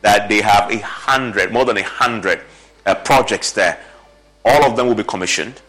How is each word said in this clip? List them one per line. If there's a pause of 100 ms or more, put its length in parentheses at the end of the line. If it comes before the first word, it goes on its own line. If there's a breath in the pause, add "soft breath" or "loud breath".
that
they
have
a
hundred,
more
than
a
hundred, (440 soft breath)
uh,
projects
there. (680 loud breath)
All
of
them
will
be
commissioned.